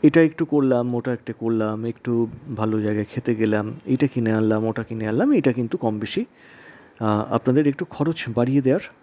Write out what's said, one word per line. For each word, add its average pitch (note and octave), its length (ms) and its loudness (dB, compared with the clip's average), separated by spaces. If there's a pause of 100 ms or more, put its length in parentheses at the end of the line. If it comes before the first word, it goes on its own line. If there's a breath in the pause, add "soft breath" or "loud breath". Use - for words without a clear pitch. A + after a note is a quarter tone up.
এটা D#3 200 6
একটু D#3+ 220 2
করলাম, B2+ 500 0
ওটা A#2+ 180 -4
একটা A#2 200 -8
করলাম, A2 520 -2
একটু A#2 440 -2 (280)
ভালো A2 240 0
জায়গায় G#2+ 300 0
খেতে B2 240 -2
গেলাম, G#2+ 520 0
এটা C3+ 200 2
কিনে A2+ 260 0
আনলাম, A2 340 2
ওটা A2 160 -4
কিনে A2 260 -6
আনলাম, F3 240 2
এটা D3 200 2
কিন্তু A#2+ 240 -4
কম A2 220 -2
বেশি, A2 260 -4 (760 loud breath)
আহ, G#2+ 320 0
আপনাদের C3 360 2
একটু C#3+ 160 -2
খরচ - 440 -4
বাড়িয়ে B2 320 0
দেওয়ার C3 200 2 (220)